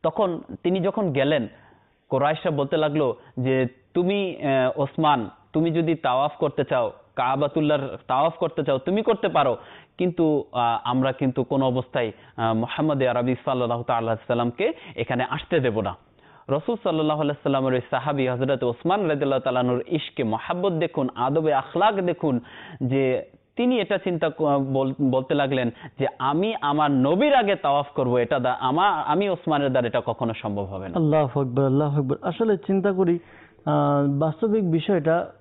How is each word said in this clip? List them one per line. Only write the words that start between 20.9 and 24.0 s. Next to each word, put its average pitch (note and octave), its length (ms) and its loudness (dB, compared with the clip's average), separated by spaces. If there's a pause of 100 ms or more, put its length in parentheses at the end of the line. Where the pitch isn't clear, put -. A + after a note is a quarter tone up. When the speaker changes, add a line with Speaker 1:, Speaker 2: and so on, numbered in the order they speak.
Speaker 1:
আদবে D3 400 2
আখলাক F3+ 400 2
দেখুন, E3+ 460 0 (400)
যে C3 420 0 (340)
তিনি B3 240 2
এটা G3 180 -2
চিন্তা E3+ 320 -2